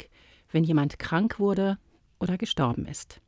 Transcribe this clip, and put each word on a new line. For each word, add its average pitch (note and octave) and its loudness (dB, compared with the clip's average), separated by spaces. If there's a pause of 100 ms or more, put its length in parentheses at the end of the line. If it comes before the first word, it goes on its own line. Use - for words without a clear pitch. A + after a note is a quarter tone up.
(520)
wenn D#3+ 4
jemand D3+ 2
krank G3 0
wurde G3 2 (420)
oder F#3 -2
gestorben C3 -2
ist. - -14